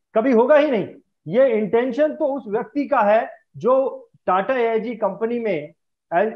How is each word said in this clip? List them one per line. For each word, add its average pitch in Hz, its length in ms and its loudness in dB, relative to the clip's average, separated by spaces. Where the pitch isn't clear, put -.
कभी 220 160 2
होगा 254 240 6
ही 294 160 4
नहीं। 190 160 -2
ये 247 220 2
intention 240 680 0
तो 311 100 -2
उस 269 220 -4
व्यक्ति 233 400 -4
का 247 140 0
है 214 280 2
जो 254 520 -2
टाटा 190 300 0
एआईजी 226 400 -2
company 226 440 -4
में 165 340 -6